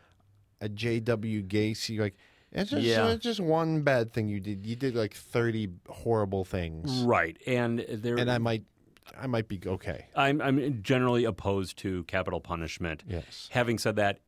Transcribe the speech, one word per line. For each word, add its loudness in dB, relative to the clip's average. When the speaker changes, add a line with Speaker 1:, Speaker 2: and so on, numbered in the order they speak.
Speaker 1:
a -4
J -2
W 0
Gacy, 0
like, 0
it's -2
just, 0
Speaker 2:
Yeah. 6
Speaker 1:
it's -2
just -2
one 2
bad 2
thing 0
you -4
did. -8
You -4
did, -2
like, 0
thirty -2
horrible 0
things. -2
Speaker 2:
Right. 4
And 2
there -2
Speaker 1:
And 2
I 2
might, 0
I -10
might 0
be -8
okay. -6
Speaker 2:
I'm, 4
I'm 0
generally 4
opposed -2
to -4
capital -2
punishment. -6
Speaker 1:
Yes. -8
Speaker 2:
Having 0
said 0
that, 0